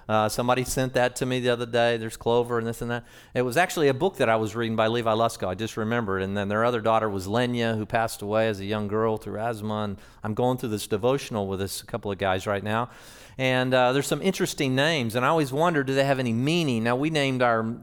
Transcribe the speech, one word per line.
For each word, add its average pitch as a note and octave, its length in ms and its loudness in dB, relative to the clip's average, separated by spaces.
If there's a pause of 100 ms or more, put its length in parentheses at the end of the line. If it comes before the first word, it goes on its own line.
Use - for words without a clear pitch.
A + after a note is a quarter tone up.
Uh, G#2+ 200 2
somebody B2 340 0
sent C3 320 -2
that B2 220 2
to C3 100 -4
me B2+ 140 -2
the B2 80 0
other A#2+ 180 0
day. A#2 300 2
There's A2+ 200 -8
Clover A#2+ 420 2
and A2+ 100 -2
this A#2 120 -8
and A#2+ 120 -4
that. A#2+ 120 -6 (300)
It B2 80 2
was B2+ 140 -2
actually E3+ 320 2
a C3+ 60 4
book F3+ 240 -2
that B2 100 4
I A2+ 80 4
was A2 180 -2
reading A2+ 220 -2
by A2 100 4
Levi A2+ 240 0
Lusko. A2 380 0
I F#2 80 -2
just G#2+ 200 -6
remembered. A2 460 0
And G2 140 -2
then G2+ 100 0
their G#2 180 0
other A#2+ 160 0
daughter A2 300 2
was F#2+ 160 -4
Lenya, A#2 500 0
who G#2+ 100 -4
passed A2+ 360 -2
away G#2+ 240 2
as G#2 140 -2
a G2 40 -8
young G#2 220 -4
girl A2 300 0
through G#2 240 -8
asthma. G#2+ 420 -4
And G2+ 160 -6 (240)
I'm G#2+ 120 -6
going B2 240 0
through C3 100 -6
this G#2+ 180 -4
devotional A2+ 640 -2
with F#2+ 100 -4
this, G2 240 -6
a - 40 -20
couple G#2 260 -6
of F#2 60 -6
guys F#2+ 280 0
right G2+ 160 0
now. A2 280 -2 (460)
And, B2+ 380 2
uh, B2+ 180 4
there's C3+ 140 0
some D3+ 160 -2
interesting D#3+ 540 0
names. C3+ 400 0
And B2+ 100 2
I - 20 4
always D3+ 240 2
wonder, D#3 300 2
do C3+ 100 -2
they C3+ 120 4
have C#3 160 2
any B2 120 0
meaning? C3+ 520 0
Now, A#2+ 100 2
we C#3+ 160 0
named C#3 320 0
our, A2+ 240 2 (160)